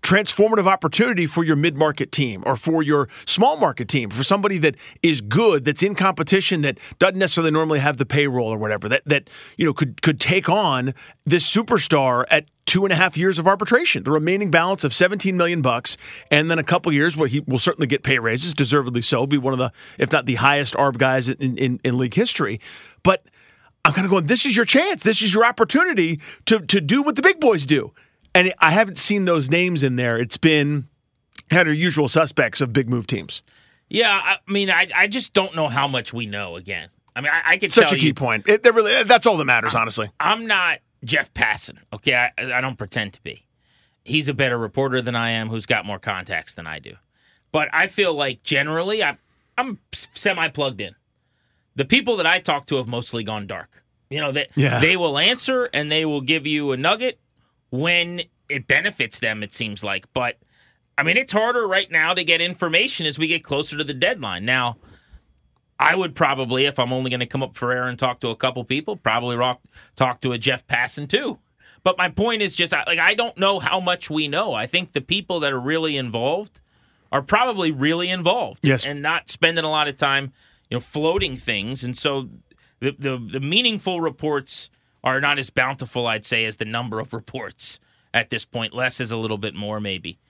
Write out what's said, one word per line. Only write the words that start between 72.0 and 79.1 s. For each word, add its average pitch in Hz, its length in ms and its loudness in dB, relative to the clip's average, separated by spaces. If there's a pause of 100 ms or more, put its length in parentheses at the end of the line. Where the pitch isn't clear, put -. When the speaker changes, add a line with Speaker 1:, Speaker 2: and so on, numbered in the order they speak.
Speaker 2:
point 214 320 -2
is 196 140 -4
just, 175 180 -2
I, 151 140 -2
like, 170 120 0
I 180 140 4
don't 233 240 -4
know 196 220 2
how 185 200 -2
much 180 300 -4
we 156 180 -2
know. 160 260 -2
I 110 120 -4
think 175 280 -4
the 143 80 -2
people 180 400 -4
that 139 120 -2
are 127 60 -4
really 151 380 -2
involved 131 640 -4 (500)
are 139 100 0
probably 208 500 0
really 160 380 -2
involved 180 540 -2
Speaker 1:
Yes. 135 220 2
Speaker 2:
and 143 160 -8
not 156 280 -2